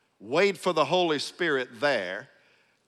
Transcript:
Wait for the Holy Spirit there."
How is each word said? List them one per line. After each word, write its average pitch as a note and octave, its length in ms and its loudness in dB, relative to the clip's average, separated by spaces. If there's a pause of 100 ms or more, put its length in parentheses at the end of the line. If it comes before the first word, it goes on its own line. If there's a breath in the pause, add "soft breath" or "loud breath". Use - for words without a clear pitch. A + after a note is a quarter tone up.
(200)
Wait E3 380 2
for F#3 160 -2
the D#3 120 4
Holy D#3+ 340 2
Spirit C3 600 -4
there." A2+ 500 -2 (580 soft breath)